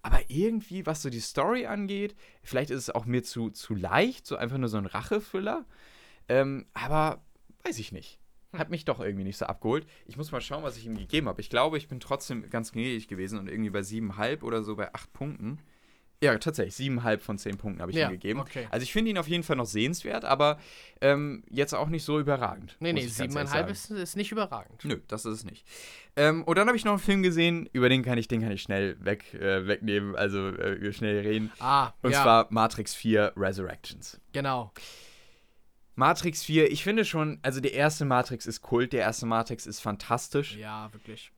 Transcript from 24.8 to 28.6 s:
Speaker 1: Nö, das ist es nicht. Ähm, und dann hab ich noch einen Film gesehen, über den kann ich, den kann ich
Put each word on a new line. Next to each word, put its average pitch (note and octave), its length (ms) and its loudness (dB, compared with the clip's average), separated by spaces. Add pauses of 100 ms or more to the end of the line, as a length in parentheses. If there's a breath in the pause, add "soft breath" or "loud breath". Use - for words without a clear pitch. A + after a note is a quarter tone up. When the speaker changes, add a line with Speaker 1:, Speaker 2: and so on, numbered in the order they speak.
Speaker 1:
Nö, C#3+ 160 -2 (100)
das A2 160 -6
ist A2 80 -4
es A2 120 -10
nicht. - 180 -14 (520 loud breath)
Ähm, D#3 280 6
und E3 140 4
dann G#3 100 6
hab B3 80 4
ich A3 100 -2
noch G#3 80 4
einen G3 80 2
Film G3 200 4
gesehen, E3+ 500 4
über B2 160 6
den C3 140 6
kann B2 160 2
ich, A2+ 100 -2
den A2+ 140 0
kann A2 100 0
ich G2 120 -6